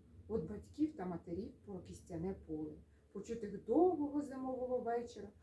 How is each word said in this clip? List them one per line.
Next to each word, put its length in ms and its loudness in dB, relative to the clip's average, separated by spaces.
від 200 0
батьків 460 0
та 100 -4
матерів 460 -4
про 140 -8
кістяне 560 -4
поле, 240 -2
почутих 540 -4
довгого 560 6
зимового 560 0
вечора, 500 0